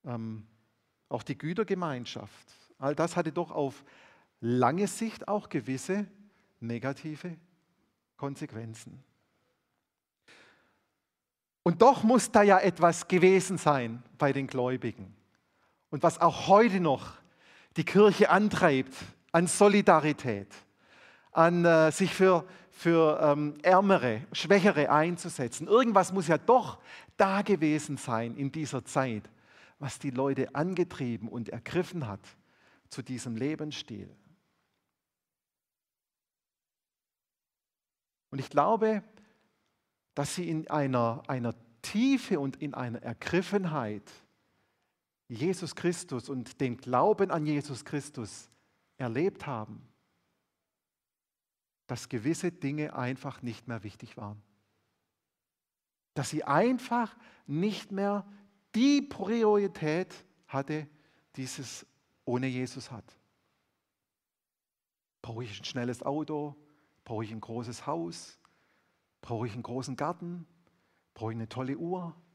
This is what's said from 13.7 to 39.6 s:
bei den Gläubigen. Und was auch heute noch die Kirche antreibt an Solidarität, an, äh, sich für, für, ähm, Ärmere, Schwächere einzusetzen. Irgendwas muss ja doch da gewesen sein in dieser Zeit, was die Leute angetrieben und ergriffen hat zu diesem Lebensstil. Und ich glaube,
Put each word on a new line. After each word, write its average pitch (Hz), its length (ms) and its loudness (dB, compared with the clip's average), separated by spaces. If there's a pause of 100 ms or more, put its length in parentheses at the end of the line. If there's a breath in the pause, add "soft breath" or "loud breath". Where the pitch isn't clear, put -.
bei 139 140 2
den 139 140 -4
Gläubigen. 123 680 -6 (760)
Und 143 120 -4
was 165 180 2
auch 165 280 2
heute 196 320 6
noch - 320 -2 (640 soft breath)
die 160 80 -2
Kirche 202 460 6
antreibt 170 640 4 (380)
an 170 140 4
Solidarität, 156 1040 4 (800 soft breath)
an, 170 320 6
äh, 160 280 6
sich 185 220 0
für, 185 320 4 (240 loud breath)
für, 160 500 4
ähm, 147 420 2
Ärmere, 175 600 4 (100)
Schwächere 170 580 4
einzusetzen. 151 760 0
Irgendwas 202 460 4
muss 185 160 -2
ja 156 100 4
doch 220 400 2 (380 loud breath)
da 196 260 2
gewesen 151 540 0
sein 117 400 -6
in 139 160 -6
dieser 143 320 -6
Zeit, 123 440 -4 (500 soft breath)
was 139 200 -10
die 143 120 -6
Leute 135 440 -2
angetrieben 139 760 -4
und 117 220 -10
ergriffen 160 580 -6
hat 98 120 -10 (680 soft breath)
zu - 140 -14
diesem 120 340 -10
Lebensstil. 131 720 -8 (4000)
Und 139 80 -8
ich 131 100 -8
glaube, 208 540 0 (1120 soft breath)